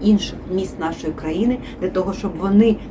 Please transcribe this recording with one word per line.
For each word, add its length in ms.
інших 360
міст 260
нашої 320
країни, 460
для 80
того, 240
щоб 240
вони 400